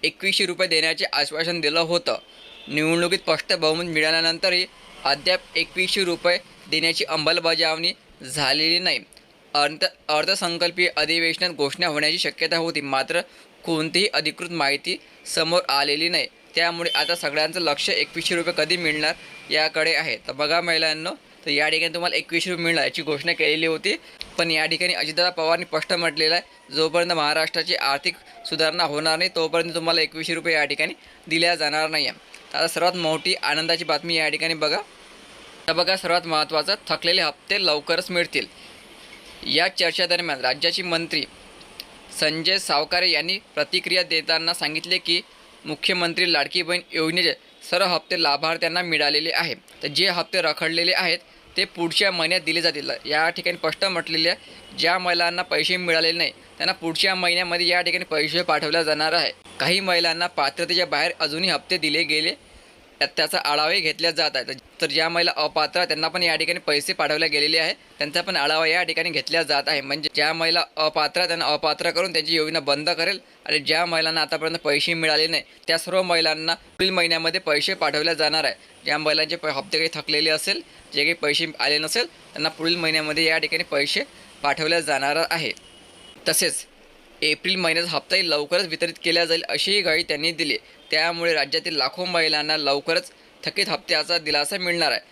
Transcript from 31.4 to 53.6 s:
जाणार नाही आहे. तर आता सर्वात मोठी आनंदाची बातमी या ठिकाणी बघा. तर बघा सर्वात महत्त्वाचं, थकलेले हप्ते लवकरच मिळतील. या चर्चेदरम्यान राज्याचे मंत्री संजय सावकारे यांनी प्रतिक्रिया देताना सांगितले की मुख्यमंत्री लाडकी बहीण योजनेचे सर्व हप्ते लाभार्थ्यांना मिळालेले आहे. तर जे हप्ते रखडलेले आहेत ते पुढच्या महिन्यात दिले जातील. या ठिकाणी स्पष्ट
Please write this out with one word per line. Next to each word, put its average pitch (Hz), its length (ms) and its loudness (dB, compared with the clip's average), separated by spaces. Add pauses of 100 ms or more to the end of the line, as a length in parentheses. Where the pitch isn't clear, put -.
जाणार 156 340 0
नाही 151 180 0
आहे. 120 100 -8 (360)
तर 143 40 -2
आता 160 100 2
सर्वात 175 280 2
मोठी 160 380 0
आनंदाची 160 500 0
बातमी 160 320 0
या 156 140 2
ठिकाणी 156 240 -2
बघा. 151 240 0 (880)
तर 165 60 2
बघा 175 220 2
सर्वात 175 320 0
महत्त्वाचं, 156 480 0 (120)
थकलेले 170 340 0
हप्ते 190 440 -2
लवकरच 165 460 0
मिळतील. 160 340 0 (960)
या 165 240 2
चर्चेदरम्यान 170 720 0
राज्याचे 147 420 0
मंत्री 165 400 -2 (960)
संजय 160 380 0
सावकारे 175 520 0
यांनी 165 280 0 (180)
प्रतिक्रिया 180 480 0
देताना 165 500 0
सांगितले 160 440 -2
की 175 240 0 (440)
मुख्यमंत्री 175 680 0
लाडकी 147 280 0
बहीण 175 200 -2 (120)
योजनेचे 165 400 2 (380)
सर्व 180 140 2
हप्ते 175 380 -2
लाभार्थ्यांना 160 580 0
मिळालेले 151 520 0
आहे. 160 220 -2 (280)
तर - 40 -4
जे 156 220 0
हप्ते 175 320 -2
रखडलेले 165 520 0
आहेत 175 260 0 (380)
ते 190 80 0
पुढच्या 175 460 0
महिन्यात 175 300 0
दिले 160 200 0
जातील. 147 300 -2 (140)
या 151 240 2
ठिकाणी 170 280 -4
स्पष्ट 160 280 -2